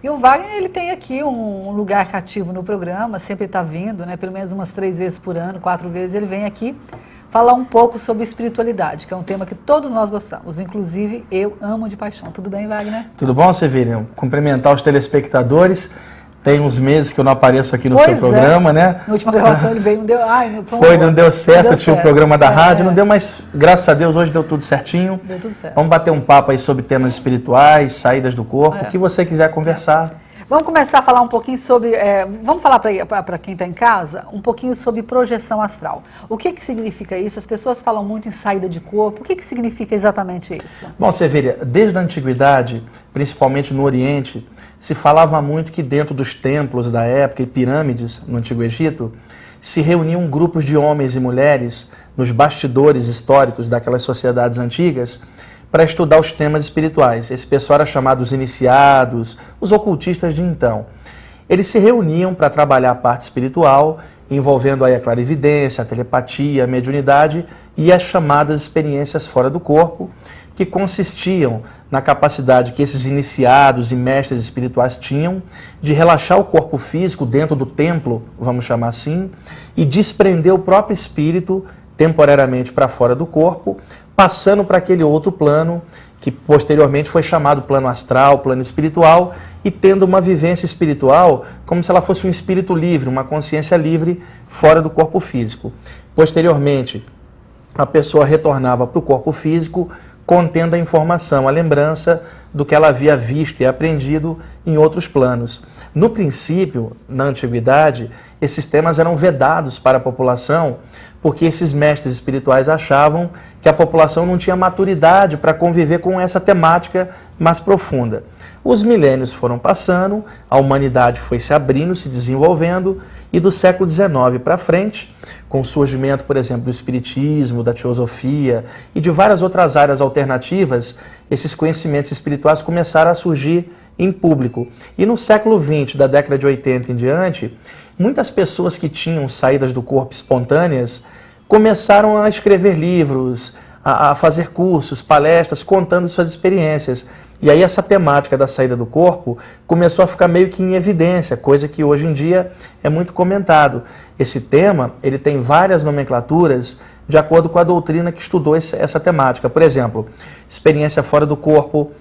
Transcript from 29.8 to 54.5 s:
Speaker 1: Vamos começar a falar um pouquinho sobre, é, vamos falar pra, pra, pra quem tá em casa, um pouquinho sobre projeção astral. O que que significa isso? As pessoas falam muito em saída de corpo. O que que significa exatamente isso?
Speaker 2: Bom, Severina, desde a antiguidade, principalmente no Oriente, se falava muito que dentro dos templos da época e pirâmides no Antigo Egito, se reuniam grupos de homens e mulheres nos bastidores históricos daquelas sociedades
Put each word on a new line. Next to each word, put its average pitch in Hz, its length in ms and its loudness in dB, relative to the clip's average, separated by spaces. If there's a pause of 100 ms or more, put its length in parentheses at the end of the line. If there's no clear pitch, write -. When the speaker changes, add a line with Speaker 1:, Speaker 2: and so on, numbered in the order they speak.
Speaker 1:
Vamos 302 160 2
começar 302 360 2
a - 20 -6
falar 247 180 4
um 240 60 2
pouquinho 240 320 -4
sobre, 233 340 0
é, 202 320 0 (200)
vamos 277 180 -2
falar 262 160 4
pra, 202 260 -2
pra, 202 200 -4
pra 180 140 -8
quem 190 180 -12
tá 180 100 -6
em 180 60 -10
casa, 180 600 -2
um 208 80 -12
pouquinho 233 360 -4
sobre 233 260 -6
projeção 233 580 -4
astral. - 440 -8 (240)
O 220 80 -8
que 349 160 -6
que - 120 -18
significa 220 540 -10
isso? 202 220 -8
As - 40 -18
pessoas 240 380 -8
falam 214 220 -4
muito 214 240 -10
em - 20 -12
saída 196 380 -6
de 165 100 -10
corpo. 208 440 -4
O - 20 -16
que 370 100 -4
que 359 100 -14
significa 233 520 -8
exatamente 185 600 -4
isso? - 300 -18 (100)
Speaker 2:
Bom, - 140 2
Severina, 139 460 0 (100)
desde 185 320 2
a - 20 0
antiguidade, 131 840 0 (280)
principalmente 139 600 -2
no 135 80 -2
Oriente, 131 640 -2 (320)
se - 160 -6
falava 151 480 2
muito 156 300 -6
que 170 100 -6
dentro 147 320 -4
dos 131 180 -6
templos 127 600 -4
da 117 100 -2
época 135 400 0
e 127 40 -4
pirâmides 127 840 -4
no 123 100 -6
Antigo 117 240 -6
Egito, 117 500 -4 (480)
se - 200 -4
reuniam 165 480 0
grupos 160 360 -2
de 143 120 0
homens 143 400 0
e - 20 -2
mulheres 127 720 -2 (260)
nos 123 140 -2
bastidores 135 800 2
históricos 120 600 0
daquelas 120 340 -2
sociedades 120 560 -2